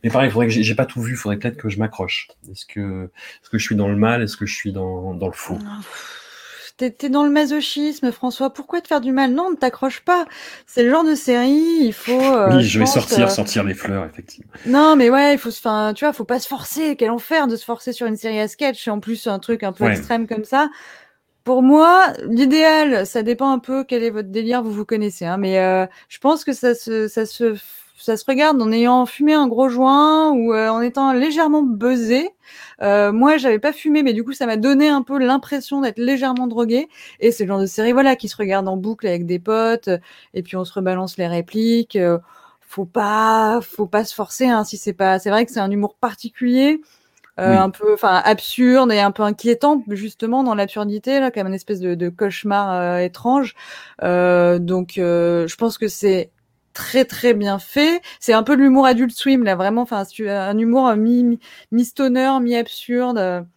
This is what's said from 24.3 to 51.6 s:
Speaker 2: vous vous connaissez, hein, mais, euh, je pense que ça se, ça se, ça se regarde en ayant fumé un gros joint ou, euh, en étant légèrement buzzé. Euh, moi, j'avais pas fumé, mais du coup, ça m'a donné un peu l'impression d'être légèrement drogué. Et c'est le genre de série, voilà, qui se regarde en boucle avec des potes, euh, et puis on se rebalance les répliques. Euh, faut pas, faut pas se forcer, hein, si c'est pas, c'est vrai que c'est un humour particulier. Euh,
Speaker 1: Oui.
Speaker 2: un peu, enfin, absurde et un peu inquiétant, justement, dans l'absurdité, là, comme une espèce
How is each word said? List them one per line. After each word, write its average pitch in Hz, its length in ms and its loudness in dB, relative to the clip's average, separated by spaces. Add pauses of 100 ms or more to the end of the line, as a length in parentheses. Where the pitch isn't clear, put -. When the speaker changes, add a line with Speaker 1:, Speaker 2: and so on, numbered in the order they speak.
Speaker 2:
vous 220 80 -6
vous 208 140 -6
connaissez, 208 400 -4
hein, 175 120 -4
mais, 190 220 0
euh, 185 260 2 (220)
je - 120 -20
pense 311 240 2
que 277 100 -2
ça 240 220 0
se, 220 320 -4
ça 220 180 -4
se, 220 300 -2 (420)
ça 220 200 -2
se - 100 -10
regarde 277 340 2
en 220 100 0
ayant 240 340 4
fumé 294 280 0
un 294 140 4
gros 240 200 2
joint 294 640 4
ou, 233 220 2
euh, 220 160 0
en 226 120 0
étant 269 300 0
légèrement 302 520 2
buzzé. 247 680 0 (520)
Euh, 202 300 2
moi, 269 260 4
j'avais 247 200 2
pas 294 160 -2
fumé, 302 300 0
mais 254 100 2
du 220 100 -2
coup, 262 100 -8
ça 269 120 -4
m'a 220 120 -2
donné 277 320 4
un 277 120 2
peu 269 160 -4
l'impression 269 640 -2
d'être 240 160 -4
légèrement 254 480 -2
drogué. 240 420 -2 (320)
Et 233 120 4
c'est 220 140 -4
le - 40 -6
genre 196 100 -2
de 196 60 0
série, 220 280 -2
voilà, 269 220 4
qui 240 120 -12
se - 100 -12
regarde 196 300 -2
en 190 100 -4
boucle 214 300 -6
avec 175 180 -2
des 175 140 -4
potes, 226 480 -2
euh, 180 100 0 (360)
et 185 100 -8
puis 180 120 -14
on 185 100 -6
se 180 80 -20
rebalance 185 440 -4
les 180 100 -4
répliques. 220 680 -2
Euh, 175 240 2 (420)
faut - 240 -10
pas, 220 760 0
faut 208 260 -6
pas 208 180 0
se - 80 -14
forcer, 233 340 -2
hein, 226 160 2
si 208 140 -10
c'est 202 160 -6
pas, 190 260 2
c'est 196 100 -4
vrai 220 160 2
que 233 60 -18
c'est 240 80 -6
un 196 120 -2
humour 202 240 -4
particulier. 254 840 -2 (560)
Euh, 185 140 2
Speaker 1:
Oui. 190 40 6
Speaker 2:
un 190 140 4
peu, 208 240 0
enfin, 190 320 2
absurde 247 640 2
et 208 80 2
un 202 120 2
peu 214 120 -4
inquiétant, 233 640 0
justement, 220 560 -4
dans 233 120 0
l'absurdité, 208 680 -2
là, 247 100 0
comme 202 160 -6
une 190 60 -6
espèce 196 260 -8